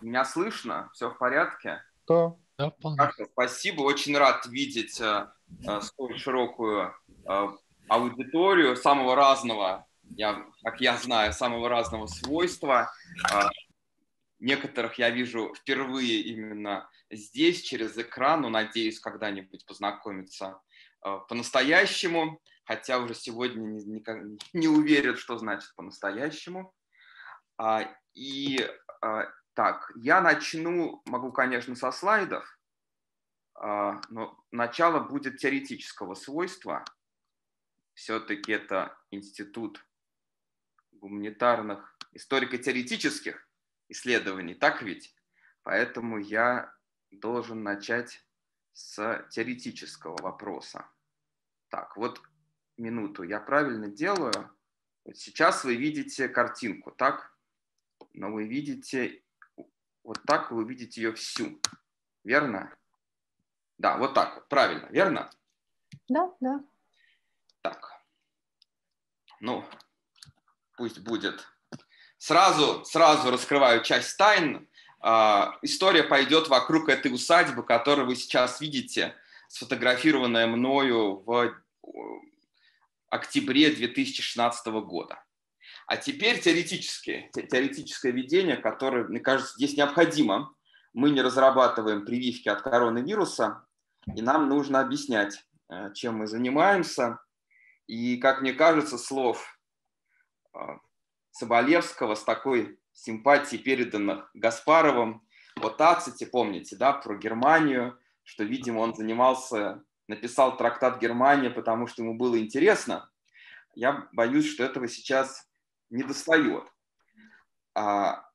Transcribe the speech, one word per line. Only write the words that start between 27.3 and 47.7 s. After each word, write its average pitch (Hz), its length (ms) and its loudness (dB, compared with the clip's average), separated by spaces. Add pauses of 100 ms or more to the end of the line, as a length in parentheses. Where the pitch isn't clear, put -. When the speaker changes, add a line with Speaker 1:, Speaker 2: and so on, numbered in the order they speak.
Speaker 1:
А, 110 240 0 (320)
и, 135 500 -4 (380)
а, 110 220 -4 (300)
так, - 420 -2
я 147 240 4
начну, 165 840 0
могу, 123 260 -6
конечно, 127 420 -2
со 123 160 -4
слайдов, 190 680 -2 (960)
а, 104 460 -6 (100)
но 113 280 -12 (120)
начало 135 500 0
будет 131 380 -8
теоретического 131 760 -6
свойства. 135 720 -8 (1120)
Всё-таки 107 580 -6
это 98 420 -4 (160)
институт 101 720 -14 (1120)
гуманитарных, 104 1040 -4 (160)
историко-теоретических 127 1400 -4 (400)
исследований, 92 640 -4
так 147 280 0
ведь? - 320 -12 (480)
Поэтому 117 560 -4
я 110 520 -2 (400)
должен 110 520 -8
начать 104 600 -6 (520)